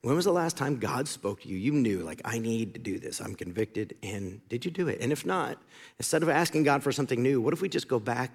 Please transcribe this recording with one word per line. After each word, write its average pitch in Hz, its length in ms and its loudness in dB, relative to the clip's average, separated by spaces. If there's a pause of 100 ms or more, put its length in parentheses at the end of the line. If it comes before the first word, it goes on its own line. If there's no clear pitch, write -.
When 127 160 2
was 175 80 2
the 190 80 4
last 170 240 2
time 135 240 -2
God 123 260 -2
spoke - 360 -6
to - 60 -14
you? 95 80 -4
You 107 140 0
knew, 117 300 4
like, 80 240 -8
"I 117 160 -2
need 113 340 -2
to - 60 -12
do 98 180 -4
this. - 220 -8
I'm 95 160 -8
convicted." 101 680 -4
And 98 460 -6
did 120 160 -4
you 175 80 -2
do 170 160 0
it? - 120 -2
And 117 120 0
if 147 120 -4
not, 180 380 -2 (380)
instead 160 240 2
of 160 40 4
asking 160 360 4
God 139 180 4
for 143 80 2
something 127 320 0
new, 131 180 4
what 127 120 2
if 165 80 -2
we 190 80 -2
just - 180 -4
go 123 140 2
back 120 340 -4